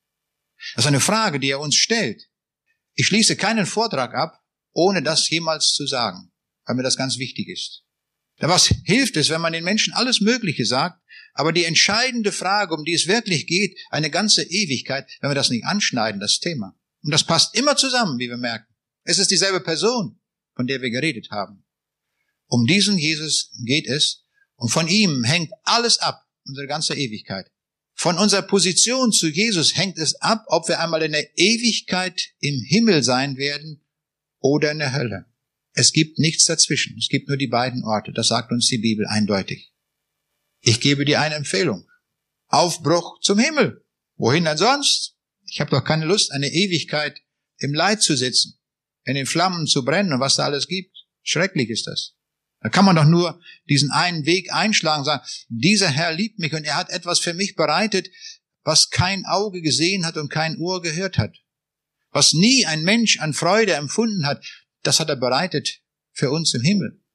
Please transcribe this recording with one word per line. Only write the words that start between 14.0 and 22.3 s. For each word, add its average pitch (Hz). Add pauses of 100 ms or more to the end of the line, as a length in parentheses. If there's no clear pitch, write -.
ganze 190
Ewigkeit, 139 (140)
wenn 135
wir 143
das 135
nicht 117
anschneiden, 123
das 101
Thema. 123 (240)
Und 147
das 151
passt -
immer 277
zusammen, 240
wie 123
wir 120
merken. 117 (280)
Es 170
ist 190
dieselbe 190
Person, 160 (360)
von 123
der 131
wir 127
geredet 127
haben. 101 (840)